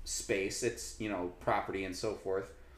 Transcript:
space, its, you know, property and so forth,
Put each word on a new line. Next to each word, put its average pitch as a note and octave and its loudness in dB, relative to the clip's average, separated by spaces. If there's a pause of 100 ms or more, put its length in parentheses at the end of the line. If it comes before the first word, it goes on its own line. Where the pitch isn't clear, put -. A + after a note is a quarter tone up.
space, - 0
its, - 0
you A2 0
know, F2+ 0
property G2 2
and F2+ -2
so G#2 0
forth, G2 0 (260)